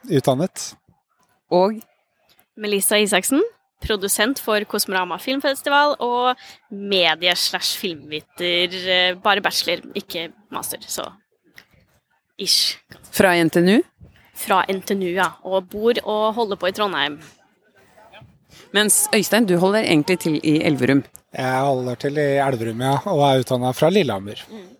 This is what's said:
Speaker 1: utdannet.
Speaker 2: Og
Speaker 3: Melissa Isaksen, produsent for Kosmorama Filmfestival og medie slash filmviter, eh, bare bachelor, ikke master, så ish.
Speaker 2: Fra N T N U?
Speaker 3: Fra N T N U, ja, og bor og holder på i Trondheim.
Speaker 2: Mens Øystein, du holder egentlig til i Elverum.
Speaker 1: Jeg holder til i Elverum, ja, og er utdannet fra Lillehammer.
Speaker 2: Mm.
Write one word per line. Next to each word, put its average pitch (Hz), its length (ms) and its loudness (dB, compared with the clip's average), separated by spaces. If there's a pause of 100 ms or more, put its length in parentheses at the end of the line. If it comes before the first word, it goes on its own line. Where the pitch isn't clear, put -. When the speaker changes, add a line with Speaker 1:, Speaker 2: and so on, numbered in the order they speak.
Speaker 1:
utdannet. 143 640 -2 (760)
Speaker 2:
Og 196 300 2 (760)
Speaker 3:
Melissa 208 380 0
Isaksen, 208 460 2 (400)
produsent 214 580 -2
for 214 220 -2
Kosmorama 190 580 -4
Filmfestival 285 800 0
og 247 380 -2 (340)
medie 180 640 0
slash - 420 -4
filmviter, 175 960 -4 (160)
eh, 180 280 2
bare 196 260 0
bachelor, 170 400 -4 (140)
ikke 170 360 -10 (180)
master, - 300 -10
så - 320 -10 (1300)
ish. - 380 -2 (340)
Speaker 2:
Fra 190 240 4
N 170 140 4
T 175 100 2
N 175 100 4
U? 226 120 6 (520)
Speaker 3:
Fra 196 360 0
N 190 120 -4
T - 140 -4
N 196 80 -4
U, 175 80 -2
ja, 180 200 0 (120)
og 185 260 -2
bor 220 240 0 (120)
og 214 300 0
holder 214 200 -2
på 180 140 -4
i - 20 0
Trondheim. 156 480 -2 (1500)
Speaker 2:
Mens 208 400 0
Øystein, 220 340 2
du 180 120 2
holder 196 260 2
egentlig 170 360 2
til 156 220 -2
i 156 220 2
Elverum. 135 400 2 (300)
Speaker 1:
Jeg 131 280 -2
holder 127 340 0
til 143 220 -6
i 143 220 2
Elverum, 117 400 -2
ja, 135 260 2
og 185 220 0
er 131 160 4
utdannet 127 320 -2
fra 151 160 4
Lillehammer. 107 480 0 (100)
Speaker 2:
Mm. 196 300 -18